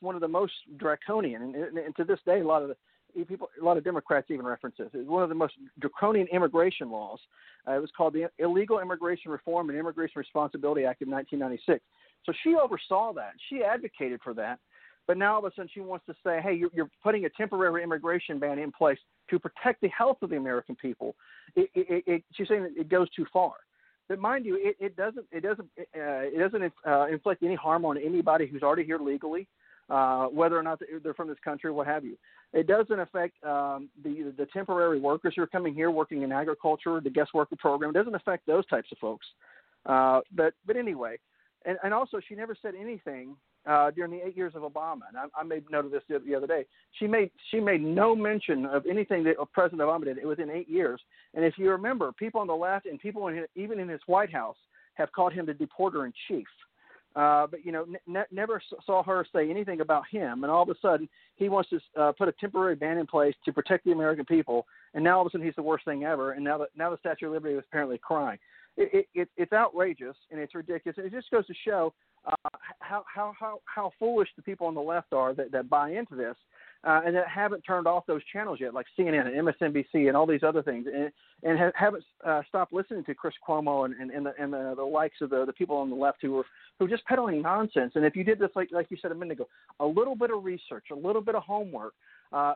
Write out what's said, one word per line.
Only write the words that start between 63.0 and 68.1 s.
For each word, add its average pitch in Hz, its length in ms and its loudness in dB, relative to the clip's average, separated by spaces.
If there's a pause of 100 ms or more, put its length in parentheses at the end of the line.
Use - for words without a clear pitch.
place 147 280 4 (120)
to - 60 0
protect 175 320 0
the 180 60 4
American 156 360 2
people. 123 400 2 (280)
And 151 80 -2
now 175 140 6
all 185 60 6
of 175 40 2
a 170 40 -4
sudden, 165 160 -4
he's 160 100 -4
the 160 60 -4
worst 151 240 0
thing 143 180 -4
ever. 135 280 -2
And 143 120 -6
now 147 140 0
the, 143 80 -4 (100)
now 165 140 -2
the 165 80 -6
Statue 165 280 -6
of 151 60 -4
Liberty 156 240 -2
is 131 120 -6
apparently 135 300 -2
crying. 139 400 -2 (380)